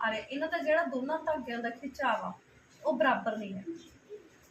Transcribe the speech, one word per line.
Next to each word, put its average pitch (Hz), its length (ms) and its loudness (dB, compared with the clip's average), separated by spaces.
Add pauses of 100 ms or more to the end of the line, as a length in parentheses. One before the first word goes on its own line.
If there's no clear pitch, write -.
ਆ 226 100 2
ਰਿਹਾ, 214 200 -2
ਇਹਨਾਂ 294 180 -2
ਦਾ 339 100 0
ਜਿਹੜਾ 311 260 4
ਦੋਨਾਂ 269 340 0
ਧਾਗਿਆਂ 269 400 0
ਦਾ 233 120 -2
ਖਿਚਾਵ 254 540 -2
ਆ, 180 80 -6 (520)
ਉਹ 302 80 4
ਬਰਾਬਰ 233 440 2
ਨਹੀਂ 202 180 -6
ਹੈ, 190 80 -8 (880)